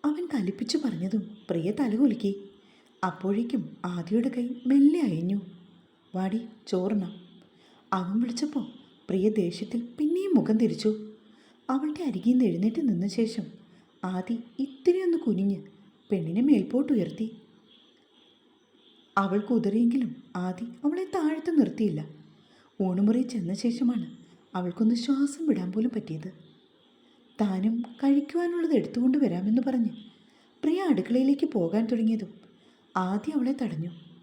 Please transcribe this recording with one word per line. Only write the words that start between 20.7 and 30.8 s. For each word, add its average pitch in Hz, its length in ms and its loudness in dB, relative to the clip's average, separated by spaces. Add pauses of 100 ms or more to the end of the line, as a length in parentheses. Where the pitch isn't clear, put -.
അവളെ 349 240 -2
താഴ്ത്തി 320 460 -2
നിർത്തിയില്ല. 202 500 2 (800)
ഊണുമുറി 202 420 2
ചെന്ന 208 320 -4
ശേഷമാണ് 240 520 0 (480)
അവൾക്കൊന്ന് 185 420 2
ശ്വാസം 285 500 0
വിടാൻ 185 260 0
പോലും 220 220 0
പറ്റിയത്. 160 360 -8 (1080)
താനും 208 380 0 (200)
കഴിക്കുവാനുള്ളത് 330 800 2
എടുത്തുകൊണ്ട് 254 420 2
വരാമെന്ന് 214 440 2
പറഞ്ഞ് 247 300 0 (680)
പ്രിയ 339 200 2